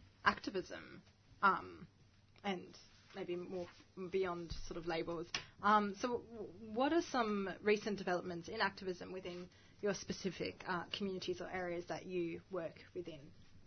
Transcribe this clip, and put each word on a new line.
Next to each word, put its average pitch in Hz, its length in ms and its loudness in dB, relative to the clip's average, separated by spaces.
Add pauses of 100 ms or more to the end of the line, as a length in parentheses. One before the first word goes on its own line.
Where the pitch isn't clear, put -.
(260)
activism, 180 760 0 (400)
um, 180 460 2 (560)
and 185 340 -4 (380)
maybe 180 200 -4
more 180 320 -4 (440)
beyond 175 420 0 (140)
sort 180 100 -6
of 170 100 -4
labels. 170 400 -2 (360)
Um, 208 380 8
so 254 60 4
w-, 240 160 0 (500)
what 269 180 6
are 339 100 8
some 208 480 2 (140)
recent 208 340 4
developments 175 520 0
in 220 120 -4
activism 185 500 0
within 180 360 -8 (340)
your 202 120 4
specific, - 760 -4
uh, 175 240 0
communities 185 480 -2
or 175 100 -6
areas 175 360 -2
that - 200 -6
you 175 360 -2 (100)
work 165 320 -4 (100)
within? 165 260 -8 (480)